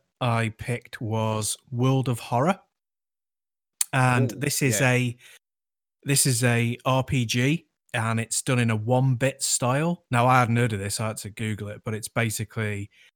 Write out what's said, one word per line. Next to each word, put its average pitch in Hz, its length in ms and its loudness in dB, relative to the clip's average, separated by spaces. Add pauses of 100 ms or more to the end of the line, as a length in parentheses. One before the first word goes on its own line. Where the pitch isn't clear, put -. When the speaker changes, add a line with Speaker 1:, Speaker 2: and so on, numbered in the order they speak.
(220)
Speaker 1:
I 113 340 0
picked - 460 -8
was 110 560 -2 (120)
World 131 380 2
of 120 120 -2
Horror. 139 400 0 (1300)
And 123 400 2
Speaker 2:
Ooh, 101 40 -10
Speaker 1:
this 139 260 -4
is 127 180 2
Speaker 2:
yeah. 131 100 4
Speaker 1:
a, 123 260 0 (840)
this 139 240 0
is 120 180 0
a 120 400 2
R 131 200 2
P 127 200 0
G, 127 420 0 (280)
and 113 260 -2
it's - 220 -4
done 131 160 0
in 120 100 2
a 110 80 2
one-bit 127 680 2
style. 151 680 0
Now, 123 160 4
I 127 140 6
hadn't 117 160 2
heard 120 180 2
of 98 60 -4
this, 101 200 -6
I 110 60 -2
had 107 120 -6
to 107 120 -12
Google 104 380 -6
it, 104 140 -14
but 110 120 -6
it's 104 140 -8
basically, 107 800 -4 (260)